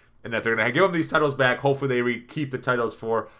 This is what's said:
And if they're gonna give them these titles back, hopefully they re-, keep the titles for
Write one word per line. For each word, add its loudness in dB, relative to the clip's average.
And -6
if 0
they're 0
gonna 2
give 2
them 4
these -2
titles 2
back, 2
hopefully 0
they 0
re-, -2
keep -8
the -6
titles 0
for -2